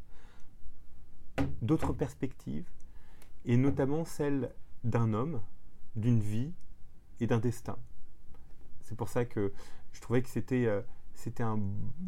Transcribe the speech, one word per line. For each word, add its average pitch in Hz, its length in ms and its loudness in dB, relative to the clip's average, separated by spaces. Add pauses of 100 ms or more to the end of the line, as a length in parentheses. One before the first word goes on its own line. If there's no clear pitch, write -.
(1600)
d'autres 139 300 2
perspectives, 139 760 -2 (760)
et 120 120 4
notamment 139 480 4
celle 143 480 0 (300)
d'un 117 300 4
homme, 107 300 2 (520)
d'une 113 240 4
vie 110 340 2 (680)
et 113 80 0
d'un 120 100 4
destin. 110 400 0 (1000)
C'est - 160 -2
pour 113 120 -2
ça 123 160 2
que 101 280 0 (400)
je - 80 -8
trouvais 120 200 2
que 127 80 0
c'était, 123 380 0
euh, 101 160 2 (320)
c'était - 300 0
un, 110 160 2 (480)